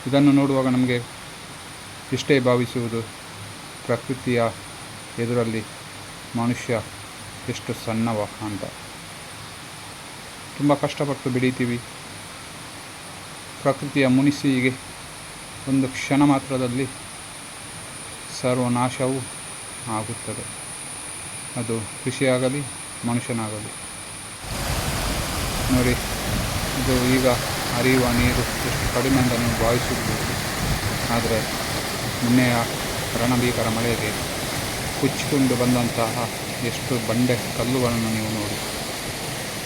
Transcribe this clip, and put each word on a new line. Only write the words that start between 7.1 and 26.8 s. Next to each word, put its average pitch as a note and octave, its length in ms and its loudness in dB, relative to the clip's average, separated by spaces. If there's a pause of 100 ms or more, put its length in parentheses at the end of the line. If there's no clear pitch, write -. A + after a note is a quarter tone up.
ಎಷ್ಟು - 180 -6 (100)
ಸಣ್ಣವ A2+ 380 0 (260)
ಅಂತ. - 160 -4 (1900)
ತುಂಬ C#3+ 160 6 (120)
ಕಷ್ಟಪಟ್ಟು C#3 520 -2
ಬೆಳಿತೀವಿ. B2 420 2 (1800)
ಪ್ರಕೃತಿಯ C#3 440 2 (100)
ಮುನಿಸಿಗೆ C3+ 560 4 (960)
ಒಂದು C3+ 260 4
ಕ್ಷಣ C#3+ 260 2 (100)
ಮಾತ್ರದಲ್ಲಿ C3 540 0 (1500)
ಸರ್ವನಾಶವೂ B2+ 800 2 (800)
ಆಗುತ್ತದೆ. A2 480 -6 (1160)
ಅದು A2+ 160 -2 (260)
ಕೃಷಿಯಾಗಲಿ, C3 600 2 (460)
ಮನುಷ್ಯನಾಗಲಿ. A2+ 640 -2 (2000)
ನೋಡಿ, B2 220 6 (840)